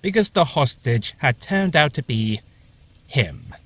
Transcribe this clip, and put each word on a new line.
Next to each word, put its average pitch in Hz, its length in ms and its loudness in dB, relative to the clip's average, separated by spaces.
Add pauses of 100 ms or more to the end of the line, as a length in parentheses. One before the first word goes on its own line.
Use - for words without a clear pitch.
because 202 300 0
the 175 140 2
hostage 123 720 -2
had 123 220 0
turned 190 360 0
out 151 180 4
to - 80 -4
be 110 380 -2 (680)
him. - 480 -4 (120)